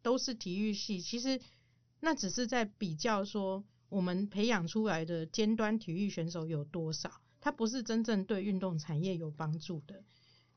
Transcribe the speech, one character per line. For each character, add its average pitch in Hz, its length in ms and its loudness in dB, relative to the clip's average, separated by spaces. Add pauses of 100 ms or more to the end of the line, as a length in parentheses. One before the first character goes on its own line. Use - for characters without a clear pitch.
都 240 160 4
是 247 160 -4
体 185 240 -4
育 214 140 2
系， 202 280 -4
其 233 200 -6
实 262 200 0 (600)
那 311 140 2
只 190 160 -2
是 247 160 0
在 233 180 2
比 196 320 -4
较 208 280 2
说 196 380 -2 (260)
我 196 120 0
们 180 280 2
培 208 180 2
养 202 200 4
出 220 200 2
来 160 180 2
的 165 220 -2
尖 214 280 2
端 220 240 2
体 202 140 -4
育 196 160 0
选 165 220 -2
手 165 160 -4
有 151 180 -2
多 160 280 -2
少， - 180 -4 (300)
他 294 120 0
不 226 140 0
是 240 160 0
真 226 200 0
正 214 220 2
对 196 180 0
运 196 160 2
动 180 200 0
产 151 220 -2
业 185 160 0
有 160 140 -4
帮 156 280 -2
助 160 280 -6
的， - 160 -16 (540)